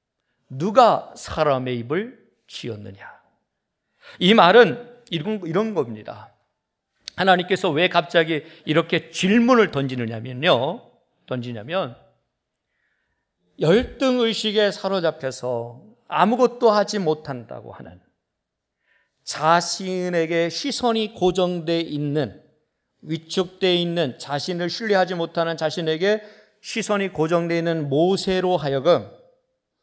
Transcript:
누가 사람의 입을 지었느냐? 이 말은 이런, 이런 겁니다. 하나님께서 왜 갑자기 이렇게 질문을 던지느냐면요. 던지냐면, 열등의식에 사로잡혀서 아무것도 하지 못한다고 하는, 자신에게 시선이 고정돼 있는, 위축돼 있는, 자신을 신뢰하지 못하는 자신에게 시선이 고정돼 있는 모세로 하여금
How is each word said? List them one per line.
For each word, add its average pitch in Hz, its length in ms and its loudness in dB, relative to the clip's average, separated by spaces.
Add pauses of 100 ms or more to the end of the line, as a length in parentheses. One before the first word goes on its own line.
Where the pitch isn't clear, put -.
(580)
누가 208 580 2
사람의 127 640 -2
입을 180 380 -6 (280)
지었느냐? 104 640 -14 (1080)
이 185 160 6
말은 190 760 6
이런, 190 340 -6
이런 202 300 -2
겁니다. 110 580 -8 (840)
하나님께서 185 540 2
왜 165 180 2
갑자기 165 560 0 (200)
이렇게 160 460 0
질문을 226 600 4
던지느냐면요. 127 1200 -2 (360)
던지냐면, 123 720 -8 (1600)
열등의식에 220 1120 2
사로잡혀서 135 1120 -4 (260)
아무것도 233 640 2
하지 208 280 2
못한다고 127 720 -6
하는, - 280 -20 (1200)
자신에게 170 1300 0
시선이 220 640 -2
고정돼 175 640 0
있는, 147 640 -4 (600)
위축돼 175 720 -4
있는, 170 440 -2
자신을 170 520 -6
신뢰하지 185 440 0
못하는 165 420 -4
자신에게 165 640 -2 (380)
시선이 202 520 -4
고정돼 170 460 0
있는 165 300 -2
모세로 185 680 0
하여금 139 540 0 (720)